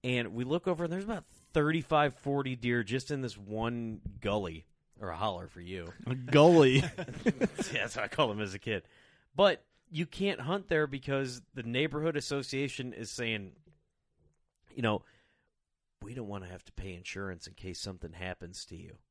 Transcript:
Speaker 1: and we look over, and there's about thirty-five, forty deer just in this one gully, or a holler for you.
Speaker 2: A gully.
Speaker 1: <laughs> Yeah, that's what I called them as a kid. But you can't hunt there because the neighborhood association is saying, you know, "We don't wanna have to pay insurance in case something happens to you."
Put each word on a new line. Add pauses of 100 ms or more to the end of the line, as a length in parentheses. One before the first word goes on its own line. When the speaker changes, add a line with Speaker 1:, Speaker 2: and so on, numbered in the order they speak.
Speaker 1:
and
we
look
over,
and
there's
about (300)
thirty-five,
forty
deer
just
in
this
one (200)
gully, (340)
or
a
holler
for
you. (140)
Speaker 2:
A
gully.
Speaker 1:
<laughs> (760)
Yeah,
that's
what
I
called
them
as
a
kid. (520)
But (260)
you
can't
hunt
there
because (120)
the
neighborhood
association
is
saying, (1200)
you
know, (1000)
"We
don't
wanna
have
to
pay
insurance
in
case
something
happens
to
you." (120)